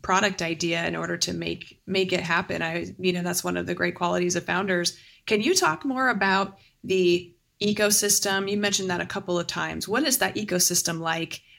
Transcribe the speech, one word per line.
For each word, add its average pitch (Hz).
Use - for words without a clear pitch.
product 190
idea 165
in 170
order 170
to 170
make, 170
make 190
it 180
happen. 170
I, 170
you 180
know, 175
that's 175
one 180
of 175
the 175
great 175
qualities 180
of 170
founders. 180
Can 214
you 277
talk 320
more 262
about 196
the 175
ecosystem? 208
You 202
mentioned 196
that 175
a 175
couple 185
of 170
times. 160
What 233
is 302
that 190
ecosystem 180
like? 165